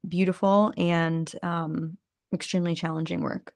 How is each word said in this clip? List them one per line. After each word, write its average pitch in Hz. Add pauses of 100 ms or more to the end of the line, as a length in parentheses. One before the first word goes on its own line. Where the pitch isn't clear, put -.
beautiful 190
and, 165 (100)
um, 165 (360)
extremely 175
challenging 160
work. -